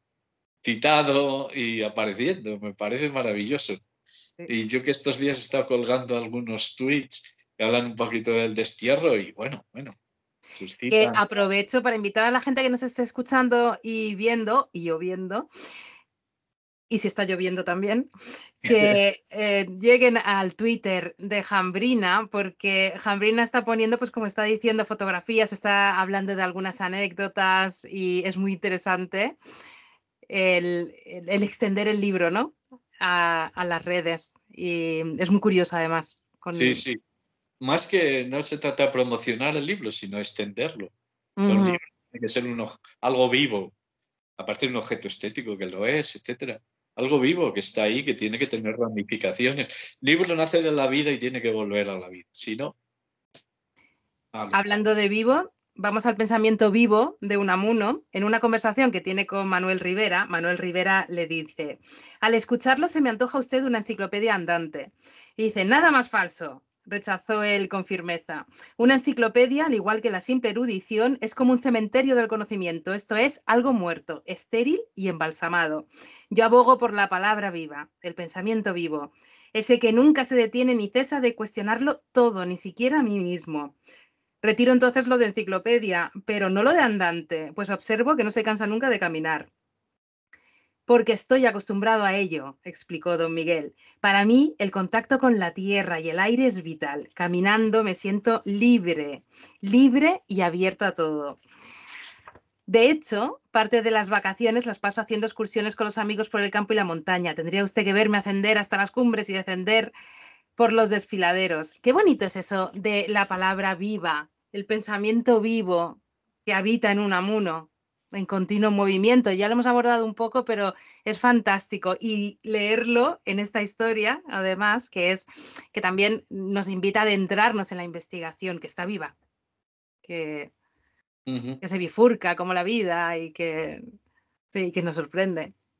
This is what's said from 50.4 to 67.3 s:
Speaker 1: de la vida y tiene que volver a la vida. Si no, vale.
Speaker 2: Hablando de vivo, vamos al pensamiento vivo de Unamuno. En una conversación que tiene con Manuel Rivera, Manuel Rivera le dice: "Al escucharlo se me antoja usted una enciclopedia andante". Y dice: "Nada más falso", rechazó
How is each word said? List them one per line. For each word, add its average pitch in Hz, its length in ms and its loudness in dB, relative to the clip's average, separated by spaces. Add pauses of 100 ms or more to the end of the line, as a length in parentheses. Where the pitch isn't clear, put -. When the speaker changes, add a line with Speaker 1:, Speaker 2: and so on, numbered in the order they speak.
Speaker 1:
de 160 100 0
la 139 160 0
vida 143 240 0
y 123 80 -4
tiene 123 220 -6
que 113 100 -2
volver 104 380 -2
a 95 100 -6
la 90 100 -14
vida. 90 220 -20
Si - 240 -6
no, 139 220 -8 (1600)
vale. 202 260 -2
Speaker 2:
Hablando 208 360 2
de 208 140 2
vivo, 240 440 0 (220)
vamos 208 300 -2
al 226 100 2
pensamiento 220 560 2
vivo 226 500 4
de 202 160 -2
Unamuno. 202 760 0
En 196 120 -2
una 220 160 2
conversación 226 520 2
que - 100 -4
tiene 190 240 -2
con 196 220 -4
Manuel 185 320 0
Rivera, 185 460 0
Manuel 175 320 -2
Rivera 185 520 0
le 170 180 -4
dice: 156 520 -8 (400)
"Al 226 160 2
escucharlo 254 520 0
se 320 140 0
me 254 80 2
antoja 247 300 -2
usted 262 240 -2
una 240 160 0
enciclopedia 208 560 -2
andante". 165 560 -4 (460)
Y 220 80 -2
dice: 208 200 0
"Nada 302 260 6
más 254 180 4
falso", 165 540 -4 (220)
rechazó 202 580 -4